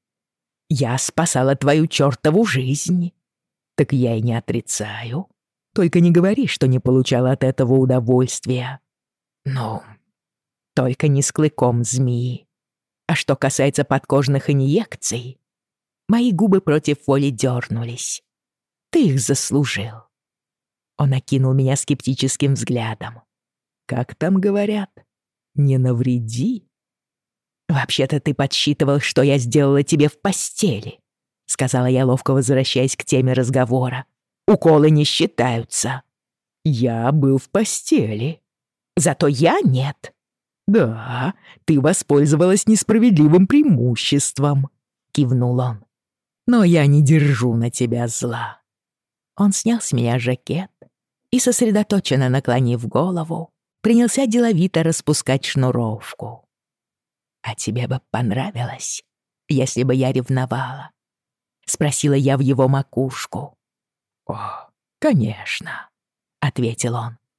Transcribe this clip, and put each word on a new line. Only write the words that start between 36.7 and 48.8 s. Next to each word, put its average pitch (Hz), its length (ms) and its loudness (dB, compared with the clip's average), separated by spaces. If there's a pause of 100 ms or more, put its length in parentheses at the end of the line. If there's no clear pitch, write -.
был 139 260 4
в - 120 -8
постели". 151 920 -2 (540)
"Зато 160 320 0
я 160 340 2
нет". 135 520 -2 (540)
"Да, 123 680 0 (300)
ты 151 140 4
воспользовалась 151 880 2
несправедливым 196 800 4
преимуществом", 143 1200 0 (420)
кивнул 123 480 0
он. 120 260 -6 (640)
"Но 233 160 4
я 170 220 6
не 143 180 6
держу 135 520 2
на 117 160 -2
тебя 120 360 -2
зла". - 540 -8 (720)